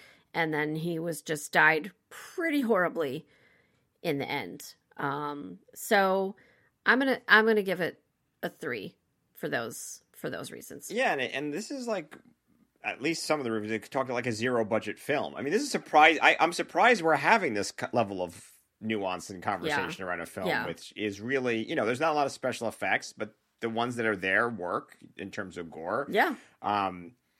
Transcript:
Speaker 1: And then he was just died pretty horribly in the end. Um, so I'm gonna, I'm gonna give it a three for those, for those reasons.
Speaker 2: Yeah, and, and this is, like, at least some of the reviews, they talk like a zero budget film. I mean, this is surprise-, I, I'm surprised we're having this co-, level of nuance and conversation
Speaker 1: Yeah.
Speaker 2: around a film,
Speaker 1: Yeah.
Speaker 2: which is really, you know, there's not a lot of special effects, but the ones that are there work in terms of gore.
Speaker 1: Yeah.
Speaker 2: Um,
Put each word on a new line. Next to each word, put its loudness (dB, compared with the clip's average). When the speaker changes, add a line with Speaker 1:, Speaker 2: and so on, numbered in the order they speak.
Speaker 1:
And 0
then 0
he -4
was -6
just -6
died 6
pretty -2
horribly 0
in -2
the -4
end. -6
Um, -6
so 2
I'm 6
gonna, 2
I'm 8
gonna 4
give -2
it -4
a -4
three -8
for -10
those, -6
for -8
those -8
reasons. -16
Speaker 2:
Yeah, 0
and, -2
and -4
this -8
is, -8
like, -6
at -6
least -2
some 2
of -4
the 0
reviews, -2
they -2
talk -2
like -2
a 0
zero 0
budget -2
film. -4
I -8
mean, -2
this 0
is -6
surprise-, 6
I, 8
I'm 4
surprised 4
we're 4
having 4
this -2
co-, -8
level 0
of -6
nuance -4
and -12
conversation -4
Speaker 1:
Yeah. -
Speaker 2:
around -4
a -6
film, -8
Speaker 1:
Yeah. -2
Speaker 2:
which -10
is -6
really, -2
you -4
know, 0
there's 0
not 2
a 0
lot 2
of -4
special -4
effects, -4
but -8
the -4
ones -2
that 0
are 2
there 2
work -6
in -10
terms -8
of -10
gore. -4
Speaker 1:
Yeah. 2
Speaker 2:
Um, -2